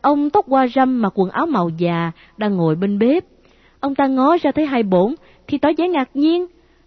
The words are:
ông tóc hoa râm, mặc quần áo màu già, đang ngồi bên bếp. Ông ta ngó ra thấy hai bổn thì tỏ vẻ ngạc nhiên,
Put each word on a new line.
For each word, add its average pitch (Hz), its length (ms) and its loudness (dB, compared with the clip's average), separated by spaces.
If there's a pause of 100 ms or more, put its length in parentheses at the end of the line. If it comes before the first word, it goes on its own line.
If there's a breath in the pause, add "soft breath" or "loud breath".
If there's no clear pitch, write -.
ông 294 280 2
tóc 403 180 0
hoa 262 200 2
râm, 254 340 0
mặc 190 140 0
quần 185 140 0
áo 294 160 -4
màu 202 240 -2
già, 170 420 -2 (260 soft breath)
đang 208 180 -2
ngồi 165 200 2
bên 202 240 -2
bếp. 277 240 2 (560 soft breath)
Ông 277 160 -4
ta 277 120 0
ngó 269 300 2
ra 294 140 0
thấy 302 140 0
hai 247 180 0
bổn 196 320 2 (320 soft breath)
thì 285 100 -4
tỏ 285 200 0
vẻ 330 100 0
ngạc 294 260 -2
nhiên, 330 320 0 (420 soft breath)